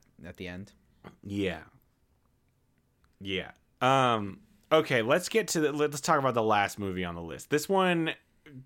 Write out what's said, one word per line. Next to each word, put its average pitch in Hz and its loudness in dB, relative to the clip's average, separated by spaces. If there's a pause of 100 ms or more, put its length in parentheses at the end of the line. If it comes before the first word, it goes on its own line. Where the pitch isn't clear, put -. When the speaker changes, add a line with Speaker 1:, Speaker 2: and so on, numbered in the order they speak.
(240)
Speaker 1:
at 90 -16
the 92 -10
end. 92 -12 (500)
Speaker 2:
Yeah. 95 -4 (1600)
Yeah. 95 -6 (280)
Um, 120 2 (300)
okay, 147 4
let's 143 0
get 214 0
to 170 0
the, 151 2
let's 147 -2
talk 160 4
about 131 2
the 117 2
last 104 2
movie 92 -4
on 85 -8
the 85 -10
list. 82 -12
This 147 0
one 180 2 (560)